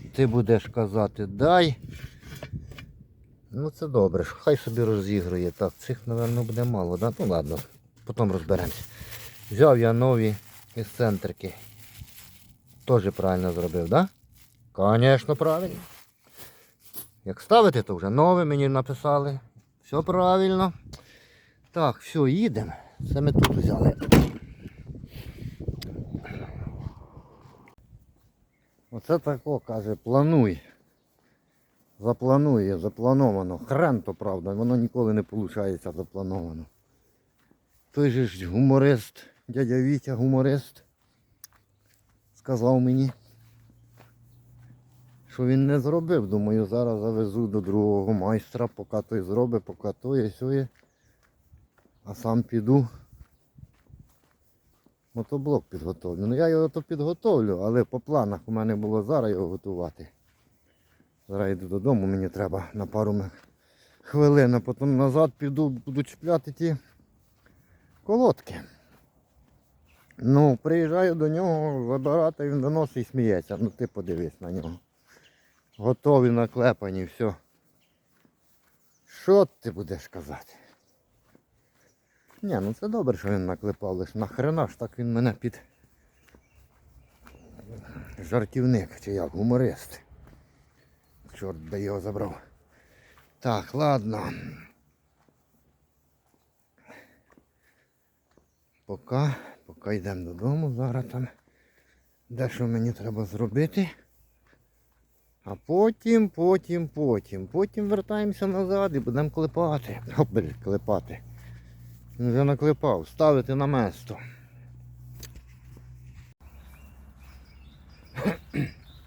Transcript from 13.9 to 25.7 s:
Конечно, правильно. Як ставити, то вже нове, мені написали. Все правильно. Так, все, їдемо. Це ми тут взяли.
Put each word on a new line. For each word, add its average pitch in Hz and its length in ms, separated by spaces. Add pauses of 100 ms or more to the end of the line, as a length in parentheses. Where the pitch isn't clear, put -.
Конечно, 120 640
правильно. 170 440 (1500)
Як 95 160
ставити, 208 400
то 95 140
вже 87 140
нове, 170 360
мені 143 220
написали. 139 720 (440)
Все 147 180
правильно. 185 720 (960)
Так, 151 260
все, - 220
їдемо. 135 540 (400)
Це 139 80
ми 147 100
тут - 180
взяли. - 460 (4000)